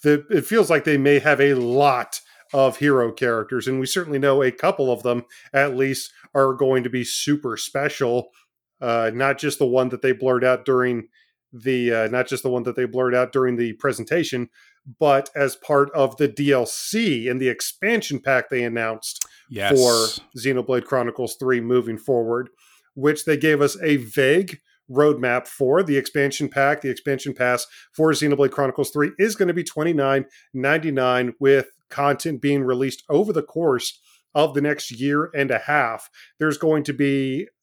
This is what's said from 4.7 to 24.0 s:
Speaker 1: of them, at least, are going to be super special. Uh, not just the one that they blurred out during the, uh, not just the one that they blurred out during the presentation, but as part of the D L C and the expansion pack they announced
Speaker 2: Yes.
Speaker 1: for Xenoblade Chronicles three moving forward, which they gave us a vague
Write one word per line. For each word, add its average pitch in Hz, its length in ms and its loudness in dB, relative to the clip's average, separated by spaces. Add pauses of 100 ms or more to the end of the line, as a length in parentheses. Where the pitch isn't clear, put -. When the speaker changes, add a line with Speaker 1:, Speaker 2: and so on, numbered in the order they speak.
Speaker 1:
of 107 120 -4
them, 120 200 -2 (300)
at 139 240 0
least, 135 340 -2 (240)
are 135 180 4
going 131 300 2
to 120 60 -4
be 123 140 -2
super 139 520 -2
special. 127 720 -2 (520)
Uh, 117 320 0
not 135 240 0
just 143 200 -4
the 143 80 2
one 127 240 2
that 120 120 -8
they 131 100 2
blurred 123 320 0
out 127 220 2
during 123 420 0 (460)
the, 120 400 -2
uh, 113 160 2
not 123 180 -2
just 131 160 -6
the 135 60 -2
one 123 140 -2
that 120 120 -4
they 127 100 -2
blurred 123 300 0
out 127 160 0
during 127 240 0
the 117 180 -2
presentation, 127 760 -4 (500)
but 139 360 2
as 139 200 -2
part 143 360 0
of 135 260 0
the 147 100 2
D 143 240 -2
L 123 140 2
C 156 640 -4
and 127 100 -2
the 131 100 0
expansion 185 720 -4
pack 127 300 -2
they 123 140 -2
announced 113 600 -6 (240)
Speaker 2:
Yes. 101 220 -2
Speaker 1:
for 120 500 4 (160)
Xenoblade 127 480 -2
Chronicles 120 540 -4
three 127 220 0
moving 117 360 -2
forward, 120 520 -2 (460)
which 151 300 -2
they 156 120 0
gave 151 240 2
us 143 200 0
a 156 140 2
vague 139 640 0 (300)